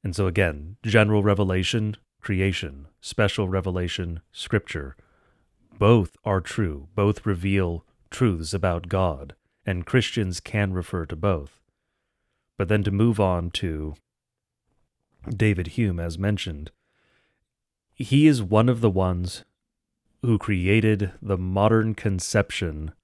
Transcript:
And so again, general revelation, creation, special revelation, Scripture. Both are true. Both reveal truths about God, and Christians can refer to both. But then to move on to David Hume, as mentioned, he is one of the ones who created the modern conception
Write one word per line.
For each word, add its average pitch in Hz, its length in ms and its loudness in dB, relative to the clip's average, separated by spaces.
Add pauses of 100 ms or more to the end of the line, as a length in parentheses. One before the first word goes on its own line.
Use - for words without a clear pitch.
And 87 120 -6
so 98 100 0
again, 85 580 -2
general 107 380 4
revelation, 101 720 0 (260)
creation, 90 680 -4 (140)
special 101 460 -2
revelation, 90 760 -4 (100)
Scripture. - 640 -6 (840)
Both 104 460 4
are 95 180 0
true. 76 540 -6
Both 104 300 0
reveal 92 600 0 (240)
truths 87 440 0
about 87 340 -2
God, 82 480 -2 (300)
and 90 200 -4
Christians 101 540 0
can 101 340 -4
refer 90 320 -4
to 80 100 -10
both. 78 440 -4 (1000)
But 95 100 -2
then 104 160 2
to 101 80 0
move 107 280 2
on 87 320 0
to 78 440 -6 (1300)
David 98 400 0
Hume, 92 320 -2
as 82 180 -6
mentioned, 92 540 -4 (1200)
he 139 340 4
is 131 140 6
one 107 280 4
of 117 120 2
the 113 80 4
ones 90 540 0 (760)
who 117 160 2
created 101 760 2 (100)
the 98 160 -2
modern 104 560 2
conception 87 1000 -2 (100)